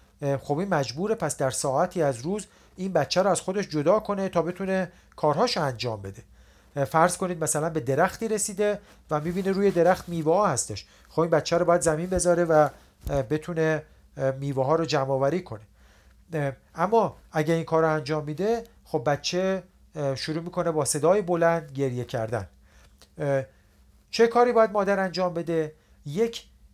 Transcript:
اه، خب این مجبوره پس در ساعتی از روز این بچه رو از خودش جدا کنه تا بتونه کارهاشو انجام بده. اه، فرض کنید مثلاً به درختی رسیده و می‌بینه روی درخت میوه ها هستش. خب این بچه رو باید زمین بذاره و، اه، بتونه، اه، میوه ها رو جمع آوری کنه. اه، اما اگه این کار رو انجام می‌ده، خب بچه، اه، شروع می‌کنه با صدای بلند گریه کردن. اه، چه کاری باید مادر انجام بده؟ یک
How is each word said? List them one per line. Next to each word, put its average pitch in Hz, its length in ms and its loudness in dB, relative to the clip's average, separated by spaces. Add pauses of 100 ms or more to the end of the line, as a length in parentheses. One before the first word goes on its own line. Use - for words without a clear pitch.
(220)
اه، 139 160 -2
خب 143 200 -4
این 190 100 -4
مجبوره 160 480 -2
پس 170 220 -4
در 135 120 0
ساعتی 151 520 -2
از 139 180 0
روز 185 280 -6 (280)
این 190 180 -6
بچه 165 280 2
رو 196 80 4
از 175 120 2
خودش 190 260 -4
جدا 156 320 2
کنه 196 300 -4
تا 180 120 0
بتونه 185 500 -2 (240)
کارهاشو 170 460 0
انجام 120 400 -4
بده. 98 220 -12 (520)
اه، 143 100 0
فرض 170 320 4
کنید 180 260 -4
مثلاً 151 260 0
به 160 100 -2
درختی 147 480 0
رسیده 208 520 -2 (320)
و 151 100 -2
می‌بینه 180 300 -2
روی 196 200 4
درخت 175 380 4
میوه 165 260 0
ها 202 120 4
هستش. 120 400 -4 (220)
خب - 120 -2
این 165 100 2
بچه 165 260 2
رو 175 80 2
باید 170 160 4
زمین 165 280 0
بذاره 175 340 2
و، 156 260 6 (400)
اه، 143 120 0
بتونه، 156 640 -2 (340)
اه، 135 140 0
میوه 135 340 -2
ها 147 100 2
رو 165 100 2
جمع 135 260 0
آوری 139 320 0
کنه. 110 180 -14 (720)
اه، 143 200 -2 (220)
اما 202 420 2 (140)
اگه 156 220 0
این 165 100 0
کار 160 180 0
رو 160 120 2
انجام 151 300 -4
می‌ده، 190 400 -4 (220)
خب 147 200 -4
بچه، 180 580 -2 (320)
اه، 139 200 -4
شروع 160 280 -6
می‌کنه 170 280 -2
با 156 140 0
صدای 160 360 2
بلند 165 500 0
گریه 131 320 -2
کردن. 113 440 -4 (720)
اه، 139 260 -2 (680)
چه 226 160 4
کاری 240 240 4
باید 220 200 4
مادر 196 280 0
انجام 180 340 -2
بده؟ 160 420 -2 (300)
یک 220 400 -4 (280)